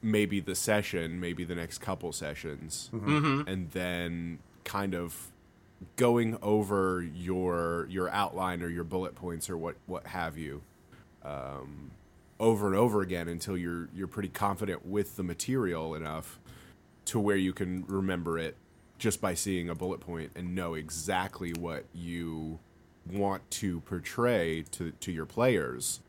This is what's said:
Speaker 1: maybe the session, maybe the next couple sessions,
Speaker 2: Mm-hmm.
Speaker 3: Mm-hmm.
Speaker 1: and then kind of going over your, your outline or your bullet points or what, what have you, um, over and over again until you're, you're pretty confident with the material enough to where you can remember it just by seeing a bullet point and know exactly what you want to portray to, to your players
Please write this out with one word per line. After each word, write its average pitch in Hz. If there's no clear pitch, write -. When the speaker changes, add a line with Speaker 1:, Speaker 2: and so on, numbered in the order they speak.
Speaker 1:
maybe 104
the 92
session, 90
maybe 87
the 87
next 85
couple 90
sessions, 76
Speaker 2:
Mm-hmm. 107
Speaker 3:
Mm-hmm. 143
Speaker 1:
and 92
then 85
kind 98
of 87
going 117
over 98
your, 87
your 92
outline 90
or 85
your 85
bullet 92
points 85
or 87
what, 82
what 90
have 82
you, 73
um, 69
over 110
and 95
over 107
again 87
until 85
you're, 85
you're 92
pretty 98
confident 101
with 98
the 95
material 87
enough 78
to -
where 101
you 92
can 92
remember 92
it 82
just 110
by 92
seeing 87
a 82
bullet 90
point 82
and 90
know 85
exactly 85
what 82
you 82
want 98
to 90
portray 87
to, 82
to -
your 80
players 73